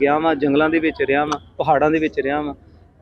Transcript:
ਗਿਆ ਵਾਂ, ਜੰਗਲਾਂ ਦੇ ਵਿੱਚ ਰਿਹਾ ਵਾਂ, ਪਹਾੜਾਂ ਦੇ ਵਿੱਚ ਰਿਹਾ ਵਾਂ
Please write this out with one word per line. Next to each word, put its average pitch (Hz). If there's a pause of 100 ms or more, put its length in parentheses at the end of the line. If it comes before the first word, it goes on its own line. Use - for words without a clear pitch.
ਗਿਆ 143
ਵਾਂ, 160
ਜੰਗਲਾਂ 143
ਦੇ 165
ਵਿੱਚ 156 (120)
ਰਿਹਾ 143
ਵਾਂ, 147 (180)
ਪਹਾੜਾਂ 151
ਦੇ 160
ਵਿੱਚ 156
ਰਿਹਾ 143
ਵਾਂ 147 (460)